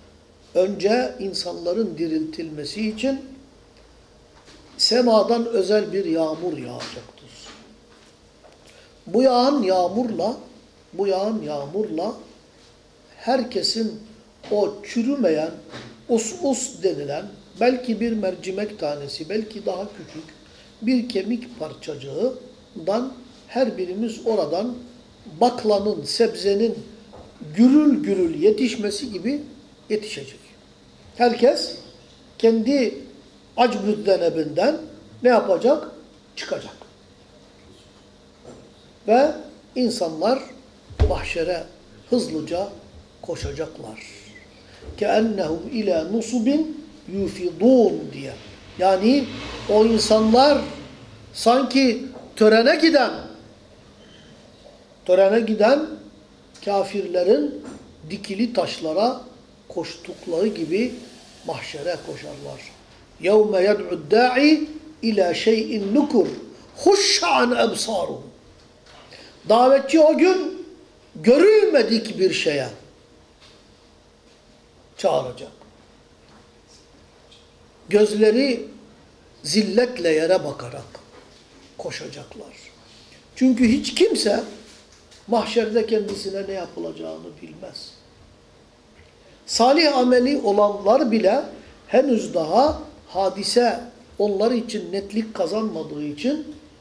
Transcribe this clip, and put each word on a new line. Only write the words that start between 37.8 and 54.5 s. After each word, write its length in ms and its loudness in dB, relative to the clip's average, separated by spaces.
Ve 240 4
insanlar 640 -2
mahşere 540 -4
hızlıca 580 -2
koşacaklar. 800 -10
كَأَنَّهُمْ 720 0
اِلَى 260 0
نُصُبٍ 520 0
يُفِضُونَ 1000 2
diye. 200 -12
Yani 460 4
o 160 6
insanlar 760 4
sanki 720 2
törene 400 6
giden, 360 4